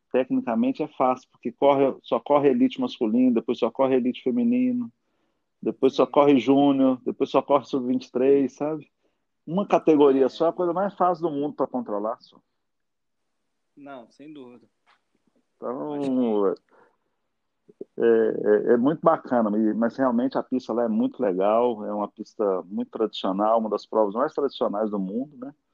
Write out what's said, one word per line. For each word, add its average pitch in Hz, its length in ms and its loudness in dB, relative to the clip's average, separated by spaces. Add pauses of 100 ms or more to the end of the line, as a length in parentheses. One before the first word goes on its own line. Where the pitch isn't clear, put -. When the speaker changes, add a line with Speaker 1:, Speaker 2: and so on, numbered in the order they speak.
(120)
Speaker 1:
tecnicamente, 127 680 -2
é 147 60 -4
fácil, 131 440 -2
porque - 200 -10
corre, 139 500 2
só - 180 -2
corre 143 300 2
elite 127 320 0
masculino, 123 540 0
depois 117 240 -2
só 117 100 0
corre 127 260 0
elite 123 280 -2
feminino, 123 680 -2 (720)
depois 131 320 0
só 135 140 2
Speaker 2:
Sim. - 40 -18
Speaker 1:
corre 143 280 4
júnior, 135 680 2
depois 123 240 -4
só 135 140 2
corre 139 220 0
sub-vinte 127 400 -4
e - 60 -20
três, 135 420 2
sabe? 151 360 -8 (560)
Uma 180 220 -4
categoria 143 580 4
Speaker 2:
É. 123 40 0
Speaker 1:
só 165 180 -2
é - 20 2
a 165 40 -2
coisa 175 200 -2
mais 190 200 -4
fácil 175 300 0
do 165 80 -2
mundo 143 240 -4
pra 135 120 -2
controlar, 110 540 -6
só. - 180 -20 (1400)
Speaker 2:
Não, 139 360 -20
sem 147 200 -20
dúvida. 123 360 -20 (920)
Speaker 1:
Então, 143 360 -8
Speaker 2:
Acho 123 600 0
que - 60 -18 (1400)
Speaker 1:
é, - 60 -2 (680)
é, - 20 6
é 123 40 4
muito 139 240 0
bacana, 117 560 2
e, 110 160 2
mas 113 220 -2
realmente 127 420 -2
a 117 60 -2
pista 123 300 -6
lá 120 100 0
é 120 40 0
muito 120 340 -2
legal, 107 640 0
é 104 80 -8
uma 104 140 -4
pista 101 560 -4
muito 110 280 -8
tradicional, 107 680 -2
uma 110 100 -4
das 104 160 -4
provas 107 280 0
mais 135 200 -4
tradicionais 110 560 -4
do 101 100 -6
mundo, 120 380 -8
né? 135 160 -14 (200)